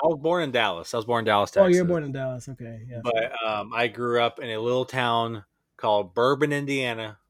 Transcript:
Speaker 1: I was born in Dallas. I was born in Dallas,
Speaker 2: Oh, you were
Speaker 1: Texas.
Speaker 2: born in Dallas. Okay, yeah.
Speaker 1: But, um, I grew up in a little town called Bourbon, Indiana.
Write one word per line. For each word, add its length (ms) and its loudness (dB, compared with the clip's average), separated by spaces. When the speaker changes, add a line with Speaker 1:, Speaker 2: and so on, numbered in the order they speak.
Speaker 1:
I 40 2
was 160 2
born 220 2
in 80 -4
Dallas. 420 0
I 20 0
was 80 -2
born 160 0
in 60 -4
Dallas, 300 4
Speaker 2:
Oh, 40 6
you 60 8
were 60 6
Speaker 1:
Texas. 160 4
Speaker 2:
born 160 -2
in 80 -8
Dallas. 360 -8
Okay, 400 -14
yeah. 160 -12
Speaker 1:
But, 280 0
um, 280 -4
I 140 2
grew 320 0
up 200 0
in 100 -8
a 80 -4
little 280 0
town 580 0
called 380 0
Bourbon, 380 2
Indiana. 680 -4